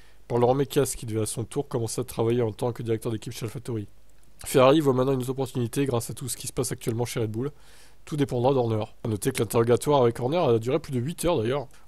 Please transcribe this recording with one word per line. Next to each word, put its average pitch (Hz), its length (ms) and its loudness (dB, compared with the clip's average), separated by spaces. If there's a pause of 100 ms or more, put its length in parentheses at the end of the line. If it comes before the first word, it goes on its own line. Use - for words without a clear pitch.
(260)
par 120 120 0
Laurent 120 160 6
Mekias, 139 440 2
qui 131 80 -10
devait 110 160 -2
à 107 40 0
son - 180 -6
tour - 240 -6
commencer 117 320 -4
à 120 40 -4
travailler 120 380 0
en 113 80 0
tant 120 220 -4
que - 100 -10
directeur 113 300 -2
d'équipe 110 200 -6
chez - 120 -8
AlphaTauri. 113 420 -6 (580)
Ferrari 139 360 6
voit 139 140 4
maintenant 127 180 2
une 131 80 0
autre 123 100 -4
opportunité 131 560 -2
grâce 120 240 -2
à 113 40 -10
tout 127 140 -8
ce - 80 -6
qui - 120 -10
se - 40 -10
passe 127 200 -4
actuellement 120 320 -4
chez 120 160 -6
Red 110 100 -2
Bull. 120 220 -6 (520)
Tout - 120 -8
dépendra 135 380 2
d'Horner. 113 300 2 (200)
À 123 40 -2
noter 110 240 0
que - 80 -4
l'interrogatoire 120 600 4
avec 120 180 4
Horner 131 200 -2
a 127 200 4
duré 127 200 0
plus 147 140 -6
de 127 80 -2
huit 156 260 -4
heures 170 100 2
d'ailleurs. 123 320 -2 (200)